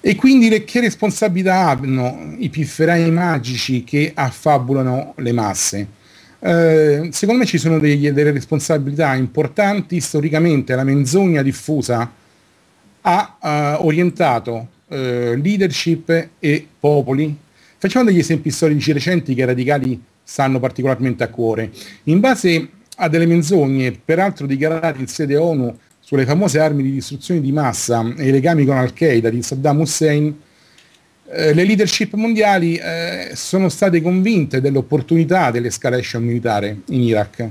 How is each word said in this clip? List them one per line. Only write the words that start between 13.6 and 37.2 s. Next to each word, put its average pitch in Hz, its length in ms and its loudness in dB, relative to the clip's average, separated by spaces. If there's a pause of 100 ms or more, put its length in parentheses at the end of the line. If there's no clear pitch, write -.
orientato, 147 840 0 (220)
eh, 123 520 -2
leadership 165 840 0 (100)
e 151 300 -2 (100)
popoli. 147 560 0 (440)
Facciamo 247 260 0
degli 196 160 4
esempi 160 320 0
storici 151 400 0
recenti 147 420 0
che 127 100 0
ai 127 40 0
radicali 127 560 -2 (180)
stanno 135 380 -2
particolarmente 127 640 -2
a 113 60 -4
cuore. 113 420 -4 (320)
In 160 160 4
base 185 480 2 (300)
a 180 100 -2
delle 165 180 2
menzogne, 147 680 2 (100)
peraltro 165 440 -2
dichiarate 156 520 -2
in 131 80 -8
sede 143 300 -2
onu, 147 400 -2 (280)
sulle 135 200 0
famose 151 340 2
armi 151 240 0
di 131 80 -2
distruzione 143 480 -4
di 135 140 -2
massa 120 640 -2
e 143 100 -2
i 135 40 4
legami 143 340 2
con 135 100 2
Al-Qaeda 123 540 2
di 120 120 -4
Saddam 143 380 -2
Hussein, 151 580 0 (920)
eh, 156 220 2
le 170 100 4
leadership 202 520 0
mondiali, 208 600 2
eh, 170 600 -8
sono 190 340 0
state 170 320 2
convinte 180 580 0
dell'opportunità 143 920 2
dell'escalation 120 720 -4
militare 110 640 -2
in 127 160 0
Iraq. 107 360 0 (120)